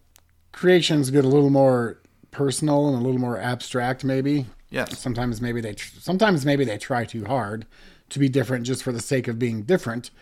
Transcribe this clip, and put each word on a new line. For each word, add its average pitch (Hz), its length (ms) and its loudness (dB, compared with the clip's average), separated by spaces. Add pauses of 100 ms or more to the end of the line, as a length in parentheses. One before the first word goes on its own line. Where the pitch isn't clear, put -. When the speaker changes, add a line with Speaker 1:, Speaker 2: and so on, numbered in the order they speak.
(520)
Speaker 1:
creations 165 600 4
get 139 120 4
a 131 60 4
little 143 200 6
more 127 520 4 (300)
personal 143 580 0
and 135 80 0
a - 20 -2
little 127 200 0
more 123 200 -4
abstract, 123 640 -4
maybe. 135 440 0 (220)
Speaker 2:
Yes. - 300 -6
Speaker 1:
Sometimes 120 400 -4
maybe 120 220 -4
they 107 140 -8
tr-, - 240 -16
sometimes 185 460 2
maybe 143 200 2
they 107 120 -2
try 120 280 -4
too 110 200 -8
hard 110 400 -4 (440)
to - 80 -10
be 139 100 4
different 127 380 -2
just 123 160 -4
for 127 100 -4
the 120 80 -6
sake 127 280 -2
of 117 100 -4
being 113 240 -2
different, 120 480 -2 (120)